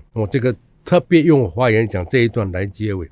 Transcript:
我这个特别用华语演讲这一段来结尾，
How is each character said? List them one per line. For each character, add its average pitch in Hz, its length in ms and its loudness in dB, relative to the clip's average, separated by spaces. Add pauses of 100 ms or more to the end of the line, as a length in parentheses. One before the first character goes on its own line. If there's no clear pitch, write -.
(140)
我 110 120 -4
这 117 140 -2
个 120 160 -2 (280)
特 175 180 2
别 170 200 4
用 139 280 4
华 117 200 0
语 110 60 4
演 113 120 2
讲 92 200 -4
这 131 120 0
一 117 80 2
段 104 240 -4
来 92 140 -4
结 104 280 -8
尾， 90 180 -8